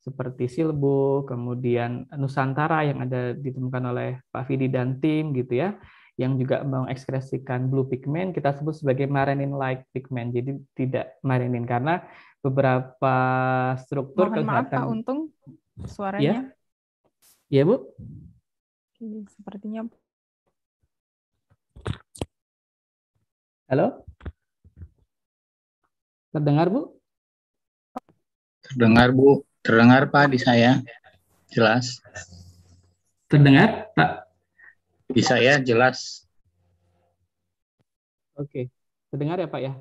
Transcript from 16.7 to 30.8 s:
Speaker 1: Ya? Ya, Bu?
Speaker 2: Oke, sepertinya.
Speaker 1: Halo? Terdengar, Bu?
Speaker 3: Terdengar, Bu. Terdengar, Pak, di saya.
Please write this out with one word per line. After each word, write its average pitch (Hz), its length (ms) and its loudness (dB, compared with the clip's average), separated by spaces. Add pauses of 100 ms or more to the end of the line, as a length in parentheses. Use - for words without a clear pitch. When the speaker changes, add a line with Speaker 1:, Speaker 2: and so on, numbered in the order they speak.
Speaker 1:
Ya? 135 140 4
Ya, - 20 -
Bu? 208 240 0 (1120)
Speaker 2:
Oke, 214 320 -14
sepertinya. 214 560 -12 (3750)
Speaker 1:
Halo? 160 400 -2 (2250)
Terdengar, 151 320 2
Bu? 254 320 -4 (1600)
Speaker 3:
Terdengar, 120 500 6
Bu. 135 300 6 (240)
Terdengar, 120 380 8 (100)
Pak, 143 180 4
di 127 80 0
saya. 123 460 4 (640)